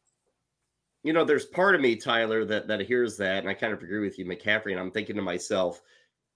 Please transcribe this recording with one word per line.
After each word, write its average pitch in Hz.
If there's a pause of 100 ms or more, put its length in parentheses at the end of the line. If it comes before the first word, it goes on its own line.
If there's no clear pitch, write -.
(1040)
You 156
know, 160
there's 143
part 185
of 151
me, 117
Tyler, 110
that, 104
that 107
hears 113
that, 98
and 92
I 98
kind 107
of 95
agree 95
with 98
you, 95
McCaffrey, 104
and 92
I'm 92
thinking 104
to 101
myself, 90 (540)